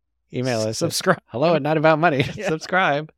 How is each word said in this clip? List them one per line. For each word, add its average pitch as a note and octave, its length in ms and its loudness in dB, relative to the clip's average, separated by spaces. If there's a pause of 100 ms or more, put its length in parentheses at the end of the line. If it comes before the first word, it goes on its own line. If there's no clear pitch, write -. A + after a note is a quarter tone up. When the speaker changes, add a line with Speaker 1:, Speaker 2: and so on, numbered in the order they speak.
(320)
Speaker 1:
email B2 300 -2
us A2 40 -2
at A2+ 100 -4
Speaker 2:
Subscribe. - 500 0
Speaker 1:
hello D#3 280 0
at D3 80 0
not D3+ 140 0
about D#3 240 4
money. D3 300 2
<laughs> - 40 -12
Speaker 2:
Yeah. G3 140 -6
Speaker 1:
Subscribe. D#3 680 -2